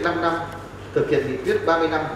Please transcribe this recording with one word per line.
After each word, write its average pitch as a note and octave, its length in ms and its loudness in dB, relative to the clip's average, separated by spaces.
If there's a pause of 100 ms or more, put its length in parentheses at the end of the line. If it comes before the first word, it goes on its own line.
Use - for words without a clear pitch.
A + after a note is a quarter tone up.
năm E3 180 0
năm E3 120 2 (600)
thực D3 160 2
hiện C3 180 2
nghị B2+ 100 -2
quyết - 280 0
ba E3 120 4
mươi D#3+ 100 2
năm D#3 140 0 (140)